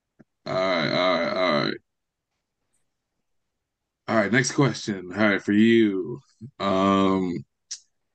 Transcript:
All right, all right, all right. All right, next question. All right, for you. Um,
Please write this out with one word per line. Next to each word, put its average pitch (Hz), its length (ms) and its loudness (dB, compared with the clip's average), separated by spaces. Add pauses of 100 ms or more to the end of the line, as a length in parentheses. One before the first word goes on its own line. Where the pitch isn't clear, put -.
(460)
All 92 80 -8
right, 92 360 -2
all 87 300 0
right, - 140 -4
all 82 320 0
right. 50 80 -4 (2250)
All 110 80 -2
right, 101 160 0
next 123 220 0
question. 104 600 -2
All 98 60 -4 (100)
right, 95 120 0
for - 100 -2
you. 104 680 2 (400)
Um, 95 840 0 (720)